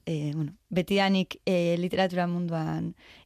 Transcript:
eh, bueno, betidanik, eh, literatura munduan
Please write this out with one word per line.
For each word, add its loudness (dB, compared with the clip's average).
eh, -2
bueno, -2
betidanik, 2
eh, 2
literatura 0
munduan -2